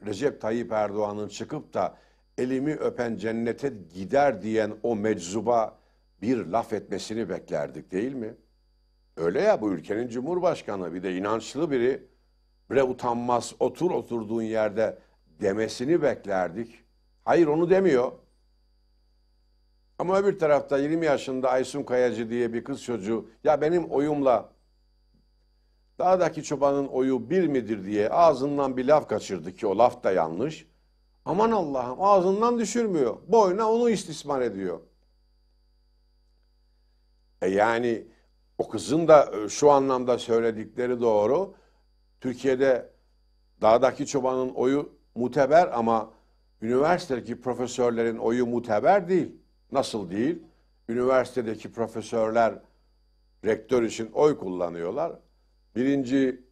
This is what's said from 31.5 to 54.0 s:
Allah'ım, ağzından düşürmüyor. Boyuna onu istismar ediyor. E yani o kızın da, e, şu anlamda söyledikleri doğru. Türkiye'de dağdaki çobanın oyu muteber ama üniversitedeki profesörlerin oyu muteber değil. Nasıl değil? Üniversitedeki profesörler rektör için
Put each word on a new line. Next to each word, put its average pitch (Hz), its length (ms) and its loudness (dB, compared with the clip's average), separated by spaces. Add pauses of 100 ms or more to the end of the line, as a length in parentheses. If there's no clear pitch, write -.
Allah'ım, 139 520 -2
ağzından 202 560 4
düşürmüyor. 190 600 0 (100)
Boyuna 220 440 4
onu 233 180 2
istismar 143 500 -4
ediyor. 95 400 -4 (2500)
E 92 60 -2
yani 113 580 2 (520)
o - 100 -4
kızın 147 400 -2
da, 151 280 8
e, 107 120 -4
şu 147 220 4
anlamda 127 480 2
söyledikleri 117 800 -2
doğru. 117 540 2 (640)
Türkiye'de 131 720 0 (720)
dağdaki 123 460 4
çobanın 131 420 -2
oyu 131 500 -2 (160)
muteber 131 640 4
ama 113 320 0 (520)
üniversitedeki 123 800 0
profesörlerin 117 800 -2
oyu 117 280 0
muteber 120 640 0
değil. 175 280 -2 (360)
Nasıl 113 380 -4
değil? 127 320 -2 (460)
Üniversitedeki 117 840 -2
profesörler 113 840 0 (920)
rektör 113 380 0
için 110 300 -6